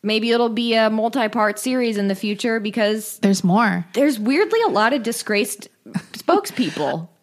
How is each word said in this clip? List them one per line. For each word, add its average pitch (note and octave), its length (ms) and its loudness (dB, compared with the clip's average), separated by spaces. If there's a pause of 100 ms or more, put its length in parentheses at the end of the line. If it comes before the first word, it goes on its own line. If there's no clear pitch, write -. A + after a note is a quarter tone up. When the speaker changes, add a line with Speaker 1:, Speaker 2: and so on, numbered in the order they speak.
Speaker 1:
Maybe A3 280 0
it'll A#3 180 4
be A#3 240 -2
a A3 160 4
multi-part G#3+ 680 0
series B3 400 0
in G3+ 100 0
the G3 60 0
future G#3+ 440 -2
because G#3+ 600 -2
Speaker 2:
There's G3 260 2
more. F#3 480 2
Speaker 1:
there's C#4 260 2
weirdly E4+ 480 2
a - 40 2
lot A3+ 240 2
of C4 80 -2
disgraced - 680 -4 (460)
spokespeople. E3 920 -2 (160)